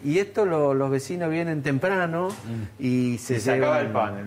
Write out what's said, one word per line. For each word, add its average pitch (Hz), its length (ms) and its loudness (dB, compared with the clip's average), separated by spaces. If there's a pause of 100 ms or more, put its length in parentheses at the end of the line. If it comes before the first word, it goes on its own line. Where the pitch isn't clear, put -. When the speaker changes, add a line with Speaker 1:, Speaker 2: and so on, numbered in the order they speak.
Speaker 1:
Y 151 140 2
esto 202 280 0
lo, 151 280 2
los 135 160 2
vecinos 160 400 -2
vienen 160 320 -2
temprano 165 640 0
Speaker 2:
Mm. 110 540 -8
Speaker 1:
y 123 360 0
se 123 180 -2
Speaker 2:
Y 113 40 -2
se 123 120 2
acaba 135 300 2
Speaker 1:
llevan, - 40 -2
Speaker 2:
el 110 60 -4
pan, 104 340 0